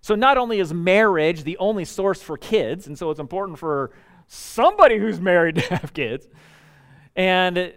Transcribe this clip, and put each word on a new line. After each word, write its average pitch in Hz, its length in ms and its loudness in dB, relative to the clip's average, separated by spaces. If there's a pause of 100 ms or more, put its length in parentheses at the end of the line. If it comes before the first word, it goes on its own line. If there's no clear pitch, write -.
So - 140 -2
not 262 240 4
only 233 220 -2
is 160 120 -2
marriage 175 720 2
the 165 140 -6
only 196 260 -2
source 190 380 -4
for 156 160 -10
kids, 175 480 -2
and 143 120 -14
so 165 120 -6
it's 151 100 -6
important 175 380 -8
for 143 320 -4 (380)
somebody 240 680 4
who's 202 240 -4
married 170 360 2
<laughs> - 0 -
to 170 200 -2
have - 160 -8
kids, 127 340 -8 (880)
and 180 640 0